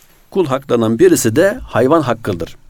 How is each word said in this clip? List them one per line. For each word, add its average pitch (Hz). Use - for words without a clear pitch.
Kul 185
haklarından 120
birisi 135
de 202
hayvan 131
hakkıdır. 107